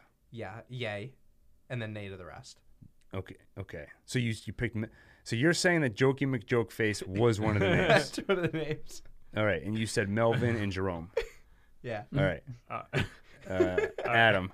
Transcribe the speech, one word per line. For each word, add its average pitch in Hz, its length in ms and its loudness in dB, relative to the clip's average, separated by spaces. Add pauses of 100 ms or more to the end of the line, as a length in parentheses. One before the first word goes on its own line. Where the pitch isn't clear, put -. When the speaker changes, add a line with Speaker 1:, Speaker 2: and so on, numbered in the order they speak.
(320)
Speaker 1:
Yeah, 110 380 -12
yay, 117 440 -8 (560)
and 123 120 -6
then 107 120 -8
nay 101 160 -10
to 95 80 -14
the 90 80 -16
rest. - 340 -18 (540)
Speaker 2:
Okay, - 240 -8 (220)
okay. 80 260 -12 (200)
So - 140 -2
you, 117 140 0 (120)
you 104 80 -8
picked, 117 220 -4
M-, 110 140 -4 (340)
so - 120 -4
you're 156 180 4
saying 170 280 2
that 117 140 0
Jokey 135 320 2
McJokeface 113 800 -2
was 107 320 4
one 107 160 2
of 101 60 4
the 98 80 4
Speaker 1:
<laughs> - 60 4
Speaker 2:
names? 180 120 4
Speaker 1:
That's 175 300 4 (100)
one 180 180 2
of - 60 0
the 160 60 -4
names. - 440 -6 (340)
Speaker 2:
All 107 100 2
right, 87 180 2
and 107 140 -4
you 110 100 0
said 104 220 0
Melvin 117 480 2
and 101 140 -2
Jerome. 90 440 -4
Speaker 1:
<laughs> - 40 -2 (640)
Yeah. 107 200 -8 (120)
Speaker 2:
All 113 100 2
right. 87 200 0 (260)
Speaker 3:
Uh, 117 120 -8 (100)
<laughs> - 580 -6
Speaker 2:
Uh, 92 280 2 (280)
Adam. 110 480 4